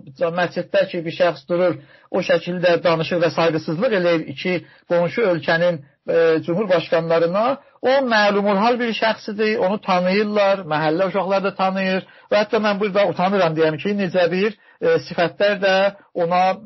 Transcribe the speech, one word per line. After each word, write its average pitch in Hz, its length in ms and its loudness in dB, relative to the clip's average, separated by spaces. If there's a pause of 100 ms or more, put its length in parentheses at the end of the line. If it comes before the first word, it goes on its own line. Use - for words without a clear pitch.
(160)
o 165 180 -2
məsciddə 180 540 0
ki, 175 160 -6
bir 165 120 -8
şəxs 175 320 0
durur, 175 300 0 (280)
o - 140 -4
şəkildə 175 600 0
danışır 165 420 0
və 165 80 2
sayğısızlıq 170 680 0
eləyir 170 280 0
iki 180 320 -4 (280)
qonşu 175 360 0
ölkənin, 170 580 0 (220)
e, 165 400 2
cümhurbaşqanlarına, 170 1040 0 (320)
o 254 140 0 (100)
məlumul 208 560 2
hal 240 200 2
bir 240 160 -2
şəxsidir, 214 640 -2
onu 196 220 -2
tanıyırlar, 196 840 0
məhəllə 156 420 0
uşaqları 190 360 -2
da 185 100 -4
tanıyır 190 520 -2 (200)
və 208 160 2
hətta 220 160 -2
mən 208 220 0
burada 202 280 0
utanıram 180 480 0
deyəm 156 220 2
ki, 202 160 -4
necə 180 340 0
bir, 190 280 -2 (200)
e, 165 220 0
sifətlər 185 600 -2
də 190 160 2 (360)
ona, 180 320 0 (220)